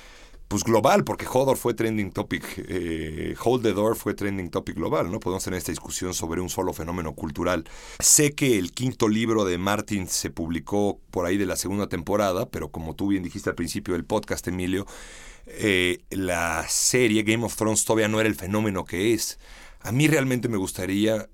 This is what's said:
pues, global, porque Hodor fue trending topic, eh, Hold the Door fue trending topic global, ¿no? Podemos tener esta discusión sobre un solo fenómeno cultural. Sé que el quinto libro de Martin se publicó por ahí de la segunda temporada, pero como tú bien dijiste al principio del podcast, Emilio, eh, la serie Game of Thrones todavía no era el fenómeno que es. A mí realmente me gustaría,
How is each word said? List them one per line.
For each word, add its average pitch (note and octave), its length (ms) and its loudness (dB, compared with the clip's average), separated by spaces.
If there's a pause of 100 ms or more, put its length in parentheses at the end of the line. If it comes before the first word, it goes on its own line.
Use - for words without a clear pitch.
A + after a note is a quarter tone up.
(480)
pues, - 160 0
global, A#2 400 6
porque - 220 -4
Hodor C3 300 4
fue A#2+ 180 0
trending A2 360 0
topic, F#2+ 340 -4 (240)
eh, D#2+ 720 -4
Hold A#2+ 200 4
the A2 100 4
Door G2+ 240 2
fue G2+ 180 -2
trending G2 360 -4
topic F2+ 260 -4
global, G2 340 0
¿no? F2+ 100 -4
Podemos F#2 240 -2
tener F#2 140 -2
esta E2+ 140 -4
discusión F2+ 420 -6
sobre E2+ 260 -4
un F2+ 100 -2
solo F#2 220 0
fenómeno D#2+ 420 -4
cultural. E2+ 500 -2 (360)
Sé D3 320 6
que C3 260 2
el F2 140 -2
quinto A#2+ 360 0
libro A2 360 2
de F2+ 140 2
Martin G2 500 -2
se - 220 -4
publicó F2 720 -2 (120)
por F2+ 140 -2
ahí F#2 100 2
de G2+ 100 0
la F2 100 -2
segunda G2 320 -2
temporada, G2 640 0
pero D2+ 200 -6
como D#2+ 260 -8
tú G2+ 120 0
bien G2 140 2
dijiste F#2 280 -6
al E2+ 60 -4
principio F2 380 -4
del E2+ 100 -2
podcast, G#2 440 -4
Emilio, F#2 380 -2 (600)
eh, F2+ 520 2 (120)
la E2+ 580 0
serie A2 540 4
Game A2 220 2
of G2+ 120 -6
Thrones G#2+ 280 2
todavía A2 240 4
no A2 120 2
era A2 80 4
el G#2 60 2
fenómeno G2+ 500 -2
que G2+ 280 0
es. - 260 -2 (420)
A - 120 -4
mí D3 160 6
realmente C3 400 2
me A2+ 80 0
gustaría, G2 760 0